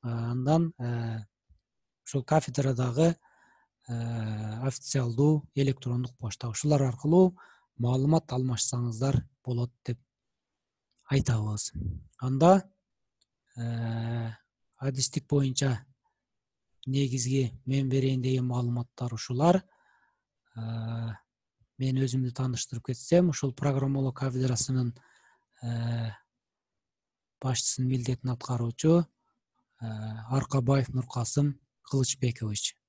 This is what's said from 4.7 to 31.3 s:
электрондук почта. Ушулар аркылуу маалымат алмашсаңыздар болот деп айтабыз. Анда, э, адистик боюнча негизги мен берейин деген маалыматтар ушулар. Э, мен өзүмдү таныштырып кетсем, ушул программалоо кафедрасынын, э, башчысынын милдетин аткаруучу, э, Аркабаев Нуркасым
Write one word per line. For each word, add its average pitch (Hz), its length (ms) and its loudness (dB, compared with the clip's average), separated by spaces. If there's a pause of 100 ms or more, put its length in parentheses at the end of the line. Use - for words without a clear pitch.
электрондук 127 640 -2
почта. 117 300 -8
Ушулар 143 340 2
аркылуу 165 540 4 (420)
маалымат 135 540 2
алмашсаңыздар 123 920 -2 (200)
болот 123 280 -2 (120)
деп 120 140 -6 (1080)
айтабыз. 110 640 0 (460)
Анда, 156 520 6 (880)
э, 117 720 -4 (460)
адистик 131 520 -4
боюнча 135 560 0 (1000)
негизги 131 680 0 (140)
мен 135 220 0
берейин 131 340 0
деген 127 240 0
маалыматтар 120 680 -4
ушулар. 156 500 2 (920)
Э, 113 40 -10 (1160)
мен 131 200 0
өзүмдү 127 340 0
таныштырып 123 540 -6
кетсем, 170 440 4
ушул 139 220 -2
программалоо 135 600 0
кафедрасынын, 127 840 0 (680)
э, 117 480 -4 (1300)
башчысынын 127 480 -2
милдетин 127 420 -2
аткаруучу, 123 680 2
э, - 840 -12 (440)
Аркабаев 131 600 2
Нуркасым 131 720 -2 (220)